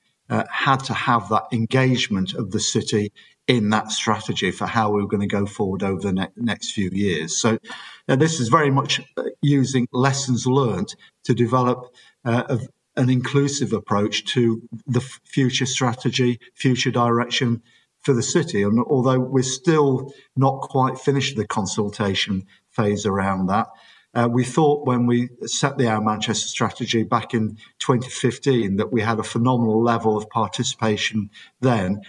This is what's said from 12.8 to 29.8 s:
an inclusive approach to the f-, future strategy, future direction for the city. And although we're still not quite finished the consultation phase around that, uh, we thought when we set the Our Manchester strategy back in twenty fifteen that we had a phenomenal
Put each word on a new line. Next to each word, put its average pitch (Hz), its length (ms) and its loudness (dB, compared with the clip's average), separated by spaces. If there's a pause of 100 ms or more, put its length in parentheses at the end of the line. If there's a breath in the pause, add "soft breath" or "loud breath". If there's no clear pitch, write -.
an 127 80 4
inclusive 131 640 0
approach 104 640 -2
to 117 260 2 (260)
the 123 140 0
f-, - 240 -10
future 131 420 0
strategy, 123 760 -2 (120 loud breath)
future 127 380 0
direction 120 720 0 (380 soft breath)
for - 120 2
the 117 100 2
city. 151 400 0
And 107 180 2
although 131 400 2
we're 131 220 0
still 139 680 2 (240 loud breath)
not 135 240 2
quite 127 380 0
finished 135 380 0
the 107 100 -2
consultation 101 1000 -2 (220 soft breath)
phase 104 380 0
around 95 400 0
that, 101 220 0 (460 loud breath)
uh, 120 120 2
we 120 160 2
thought 147 440 2
when 123 200 2
we 120 220 2 (180)
set 135 300 -2
the 127 100 2
Our 110 140 0
Manchester 107 480 -2
strategy 113 540 -2
back 113 320 -2
in 107 240 -2 (200 loud breath)
twenty 127 300 0
fifteen 117 680 0
that 104 140 0
we 117 120 2
had 110 160 0
a 110 40 -2
phenomenal 117 600 2